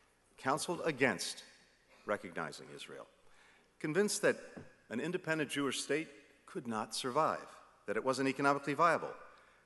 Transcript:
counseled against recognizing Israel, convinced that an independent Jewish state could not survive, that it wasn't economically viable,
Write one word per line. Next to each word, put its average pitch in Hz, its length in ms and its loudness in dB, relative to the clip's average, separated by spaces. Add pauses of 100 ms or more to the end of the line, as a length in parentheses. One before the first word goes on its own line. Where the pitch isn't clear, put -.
(380)
counseled 151 480 0
against 131 580 2 (640)
recognizing 85 580 -4 (100)
Israel, - 300 -12 (760)
convinced 185 440 2
that 131 140 6 (520)
an 113 100 -2
independent 160 520 0
Jewish 139 280 0
state 156 280 0 (400)
could 147 200 -8
not 110 280 -4
survive, 127 500 0 (400)
that 101 100 -2
it 107 80 0
wasn't 131 240 2
economically 143 460 2
viable, 147 400 4 (520)